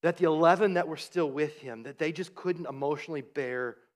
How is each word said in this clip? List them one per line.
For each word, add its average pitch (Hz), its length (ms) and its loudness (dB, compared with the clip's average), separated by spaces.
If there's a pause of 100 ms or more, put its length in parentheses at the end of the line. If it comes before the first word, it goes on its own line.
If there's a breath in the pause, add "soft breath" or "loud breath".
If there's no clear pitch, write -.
that 170 140 2
the 180 80 2
eleven 170 500 6
that 170 140 0
were 160 80 -6
still 160 340 -2
with 147 280 -4
him, 117 260 -12
that 139 140 -14
they 160 120 0
just 165 240 -8
couldn't 175 320 -4
emotionally 143 560 -4
bear 123 540 -4 (200)